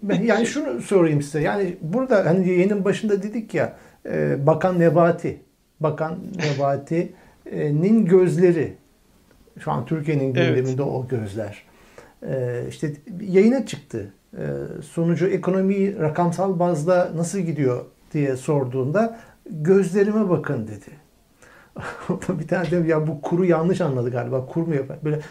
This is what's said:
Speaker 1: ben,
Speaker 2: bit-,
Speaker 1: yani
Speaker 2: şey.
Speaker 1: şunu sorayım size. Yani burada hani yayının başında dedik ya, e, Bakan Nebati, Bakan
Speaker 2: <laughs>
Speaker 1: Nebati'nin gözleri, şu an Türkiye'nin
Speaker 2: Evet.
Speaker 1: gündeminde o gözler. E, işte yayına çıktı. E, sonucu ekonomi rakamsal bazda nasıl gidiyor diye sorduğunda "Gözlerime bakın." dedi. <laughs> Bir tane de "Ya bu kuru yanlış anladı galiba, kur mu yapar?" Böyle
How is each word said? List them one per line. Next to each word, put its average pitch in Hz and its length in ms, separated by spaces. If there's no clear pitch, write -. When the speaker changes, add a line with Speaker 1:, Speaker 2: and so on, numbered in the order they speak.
Speaker 1:
ben, 196 200
Speaker 2:
bit-, 233 60
Speaker 1:
yani 220 180
Speaker 2:
şey. - 0
Speaker 1:
şunu 285 360
sorayım 160 400
size. 147 180
Yani 190 400
burada 208 460
hani 180 220
yayının 185 360
başında 196 380
dedik 214 320
ya, 135 220
e, 143 400
Bakan 175 340
Nebati, 170 600
Bakan 156 380
Speaker 2:
<laughs> 165 160
Speaker 1:
Nebati'nin 151 1600
gözleri, 170 680
şu 156 120
an 131 140
Türkiye'nin 147 480
Speaker 2:
Evet. 165 220
Speaker 1:
gündeminde 131 260
o 131 260
gözler. 107 540
E, 123 460
işte 147 240
yayına 214 460
çıktı. 107 460
E, - 80
sonucu 170 440
ekonomi 196 720
rakamsal 175 600
bazda 175 580
nasıl 170 220
gidiyor 143 460
diye 139 240
sorduğunda 143 840
"Gözlerime 190 800
bakın." 139 380
dedi. - 340
<laughs> - 640
Bir 151 80
tane 175 220
de 175 180
"Ya 156 180
bu 160 140
kuru 175 240
yanlış 175 360
anladı 127 300
galiba, 127 360
kur 165 200
mu 160 80
yapar?" 135 300
Böyle 151 160